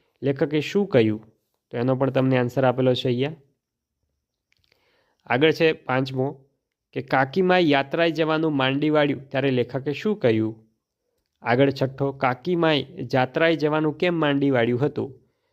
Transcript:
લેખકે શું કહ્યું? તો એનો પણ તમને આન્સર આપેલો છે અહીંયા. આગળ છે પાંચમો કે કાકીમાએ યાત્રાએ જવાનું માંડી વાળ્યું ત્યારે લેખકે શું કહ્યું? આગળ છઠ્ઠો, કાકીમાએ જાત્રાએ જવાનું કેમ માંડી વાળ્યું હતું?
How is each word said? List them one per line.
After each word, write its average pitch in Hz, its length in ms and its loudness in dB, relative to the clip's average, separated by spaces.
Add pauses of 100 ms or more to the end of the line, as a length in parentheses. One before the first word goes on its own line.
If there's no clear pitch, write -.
(220)
લેખકે 143 380 -2
શું 196 260 -2
કહ્યું? 110 380 2 (460)
તો 120 80 -10
એનો 127 180 0
પણ 135 140 0
તમને 131 280 2
આન્સર 123 260 0
આપેલો 127 300 2
છે 131 140 -4
અહીંયા. 127 240 -2 (1900)
આગળ 143 260 4
છે 160 200 2
પાંચમો 131 720 -4 (480)
કે 131 100 -8
કાકીમાએ 180 600 2
યાત્રાએ 147 480 2
જવાનું 156 460 0
માંડી 135 340 0
વાળ્યું 147 380 0
ત્યારે 135 220 -2
લેખકે 127 420 -2
શું 208 260 -4
કહ્યું? 110 500 0 (760)
આગળ 135 280 2
છઠ્ઠો, 135 420 -4
કાકીમાએ 147 680 0
જાત્રાએ 139 760 -2
જવાનું 151 400 -2
કેમ 180 180 0
માંડી 143 360 0
વાળ્યું 120 300 0
હતું? 143 300 -4 (420)